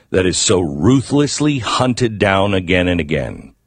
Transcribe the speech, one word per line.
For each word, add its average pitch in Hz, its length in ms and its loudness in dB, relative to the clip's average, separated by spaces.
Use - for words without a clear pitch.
that 92 160 2
is 87 100 0
so 92 240 2
ruthlessly 131 1000 0
hunted 113 580 -2
down 98 340 2
again 90 340 0
and 87 140 0
again? 69 540 -6